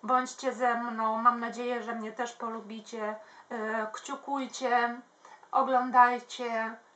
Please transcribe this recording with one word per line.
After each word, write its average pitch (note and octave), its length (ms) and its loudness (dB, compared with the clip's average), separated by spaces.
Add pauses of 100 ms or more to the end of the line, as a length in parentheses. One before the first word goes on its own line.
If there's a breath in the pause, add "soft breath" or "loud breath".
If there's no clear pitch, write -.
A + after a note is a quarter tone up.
bądźcie B3+ 480 0
ze A#3+ 220 2
mną, A3+ 440 -2
mam A#3 220 4
nadzieję, A#3+ 420 -4
że A3+ 120 -6
mnie A3 180 -6
też A#3+ 200 -6
polubicie. A3 840 -8 (340 loud breath)
E, A3 420 -4
kciukujcie, B3+ 1080 -2 (520 loud breath)
oglądajcie, B3 1200 4 (200)